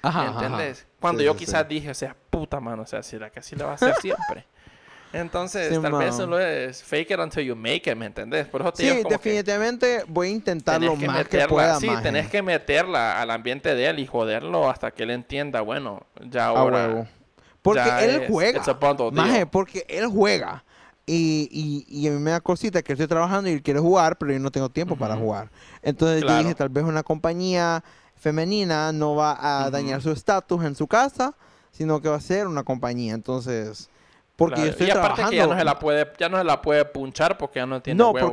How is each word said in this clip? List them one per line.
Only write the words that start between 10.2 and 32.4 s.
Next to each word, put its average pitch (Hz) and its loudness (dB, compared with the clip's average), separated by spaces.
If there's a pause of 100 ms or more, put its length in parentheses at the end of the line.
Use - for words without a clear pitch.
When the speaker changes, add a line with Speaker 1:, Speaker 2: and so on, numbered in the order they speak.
Speaker 1:
a - -2
intentar 180 -2
Speaker 2:
tenés 165 2
Speaker 1:
lo 156 0
Speaker 2:
que 143 -2
Speaker 1:
más 139 -2
que 185 2
Speaker 2:
meterla, 147 4
Speaker 1:
pueda, 160 4
Speaker 2:
sí, 135 -2
Speaker 1:
maje. 113 0
Speaker 2:
tenés 147 -2
que 202 0
meterla 151 2
al 117 -2
ambiente 123 -2
de 123 2
él 156 0
y 135 -4
joderlo 131 0
hasta 120 -4
que - -8
él 113 -4
entienda, 131 -4
bueno, 110 -6 (240)
ya 120 0
Speaker 1:
A 113 4
Speaker 2:
ahora 131 8
Speaker 1:
huevo. 113 0 (540)
Porque 214 4
Speaker 2:
ya 123 4
Speaker 1:
él 269 2
Speaker 2:
es, - -4
Speaker 1:
juega. 185 2
Speaker 2:
it's - -2
a 185 2
bundle 139 2
deal. 139 -6 (140)
Speaker 1:
Maje, 220 2
porque 190 -2
él 196 -2
juega. 202 0 (400)
Y, 156 0
y, 147 -4
y 147 -2
a 147 2
mí 143 -2
me 147 0
da 165 0
cosita 180 0
que - -6
estoy 143 0
trabajando 180 2
y - 2
él 139 -4
quiere 143 2
jugar, 170 4
pero 143 -2
yo 135 0
no 135 -2
tengo 135 -2
tiempo 170 -4
para 113 -2
Speaker 2:
Ujú. 110 -2
Speaker 1:
jugar. 107 -4 (320)
Entonces 160 2
yo - 2
Speaker 2:
Claro. 117 6
Speaker 1:
dije, 165 2
tal 139 -2
vez 139 0
una 156 0
compañía 170 0 (320)
femenina 160 0
no 151 0
va 151 2 (280)
a 135 -2
Speaker 2:
Ujú. 131 -2
Speaker 1:
dañar 135 -4
su 151 -2
estatus 175 0
en 147 -2
su 151 -2
casa, 262 0 (380)
sino 156 0
que 156 -2
va 151 2
a 143 -6
ser 196 0